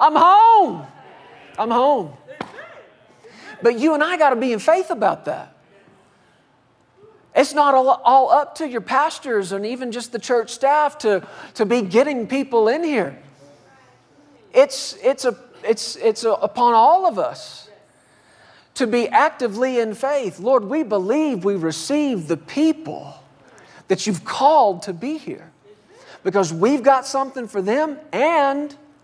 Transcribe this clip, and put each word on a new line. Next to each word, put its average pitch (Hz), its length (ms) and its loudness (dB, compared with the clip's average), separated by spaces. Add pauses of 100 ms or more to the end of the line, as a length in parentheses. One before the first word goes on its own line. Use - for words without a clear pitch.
"I'm 311 160 4
home. 359 680 6 (720)
I'm 226 120 -2
home." 240 420 0 (1500)
But 233 180 0
you 311 160 2
and 294 100 0
I 349 120 -4
gotta 277 200 2
be 247 160 -2
in 214 80 -4
faith 370 300 0
about 202 340 -2
that. - 320 -10 (1800)
It's 277 200 0
not 285 200 2
all, 262 140 2
all 262 420 2
up 285 260 2
to 320 120 -6
your 240 120 -8
pastors 240 720 -4
and 196 160 -6
even 247 240 -8
just 233 220 -12
the 233 60 -8
church 233 320 -2
staff 285 480 0
to, 202 280 -2 (280)
to 214 120 -2
be 240 160 2
getting 233 460 0
people 254 400 0
in 311 160 0
here. 208 340 -4 (1300)
It's, - 500 2
it's 269 220 0
a, 233 120 -2 (280)
it's, - 320 -4
it's 214 280 -2
a, 220 80 0
upon 233 420 0
all 320 320 6
of 262 120 -2
us - 500 -8 (1080)
to 254 120 -2
be 233 220 0
actively 254 720 0
in 220 140 -2
faith. 269 440 -4
Lord, 226 260 2
we 277 200 -2
believe 214 600 -2
we 202 120 0
receive 185 720 -4
the 165 80 -2
people 156 840 -4 (640)
that - 180 -2
you've 185 180 -6
called 254 600 2
to 196 80 -8
be 254 260 -8
here 160 320 -16 (720)
because 180 300 -2
we've 220 320 0
got 262 220 4
something 269 420 -6
for 202 120 -6
them 269 380 -2 (140)
and 285 640 0 (280)